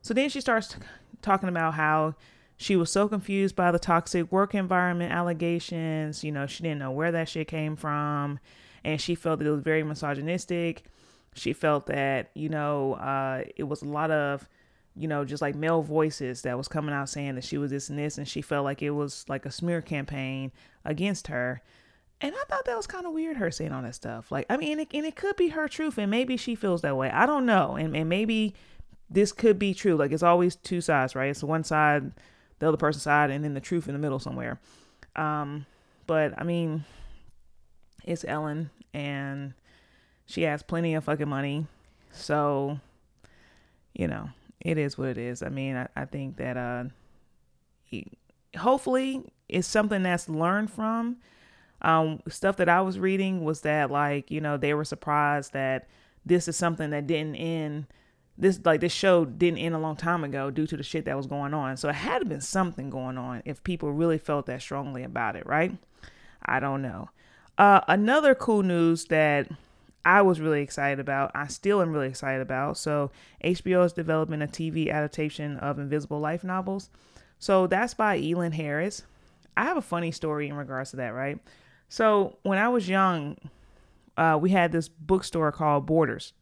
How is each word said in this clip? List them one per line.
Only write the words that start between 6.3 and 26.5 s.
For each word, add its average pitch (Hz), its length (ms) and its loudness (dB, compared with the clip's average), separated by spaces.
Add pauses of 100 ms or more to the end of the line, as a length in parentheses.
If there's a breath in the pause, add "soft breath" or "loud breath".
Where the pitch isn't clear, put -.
know, 139 140 -2
she 139 180 -10
didn't 151 160 -2
know 135 120 -4
where 156 200 0
that 165 160 -2
shit 160 220 -6
came 156 260 -4
from. 147 640 -4 (460 loud breath)
And 151 160 -2
she 170 140 -2
felt 160 240 -2
that 151 80 -2
it 151 40 2
was 147 120 -2
very 156 200 0
misogynistic. 160 1000 -4 (500 soft breath)
She - 180 -4
felt 147 360 0
that, 139 480 -2
you 151 120 -6
know, 147 460 -2
uh, 135 500 -4 (140)
it - 60 -4
was 147 180 -6
a 143 60 -8
lot 151 240 -2
of, 143 360 0 (480 soft breath)
you 156 140 -6
know, 143 160 0
just, - 160 -6
like, 147 140 -2
male 165 260 2
voices 151 600 -2
that 123 140 -4
was - 120 -8
coming 151 260 -4
out 139 140 -4
saying 139 260 -6
that 127 80 -8
she - 140 -6
was 143 120 -2
this 139 200 -6
and 143 100 -6
this. 147 180 -4
And 143 80 -8
she 143 160 -8
felt 143 220 -2
like 139 180 -4
it 147 100 -2
was, 147 360 -4
like, 139 180 -6
a 131 60 -8
smear 170 300 -2
campaign 135 720 -6 (320 soft breath)
against 170 420 -4
her. 123 340 -4 (600 soft breath)
And 285 120 -4
I 539 140 -6
thought 539 160 -4
that 480 140 -2
was 415 100 -6
kinda 359 240 -8
weird, 320 260 -4
her 185 140 0
saying 156 220 -6
all 131 80 -6
that 120 140 -10
stuff. - 360 -12
Like, 135 180 -4
I - 60 2
mean, 302 180 -2
and 311 80 -4
it, 302 120 -6
and 302 120 -4
it 320 120 -6
could 392 180 -2
be 349 140 2
her 311 180 -4
truth, 311 300 -4
and 208 120 -2
maybe 247 280 0
she 233 180 -4